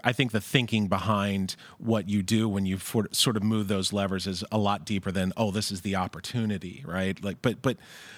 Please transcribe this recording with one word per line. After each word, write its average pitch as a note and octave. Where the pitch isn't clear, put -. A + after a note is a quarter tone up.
I B2
think B2
the G#2+
thinking A2
behind G2
what A2
you G#2
do A2
when G2
you F#2+
for-, G#2
sort -
of G2+
move G#2+
those G2
levers G2
is F#2+
a G#2+
lot G2+
deeper G2
than, F#2
"Oh, A2
this G2+
is F#2+
the G2
opportunity," F#2
right? F#2+
Like, G2
but, A2+
but, C3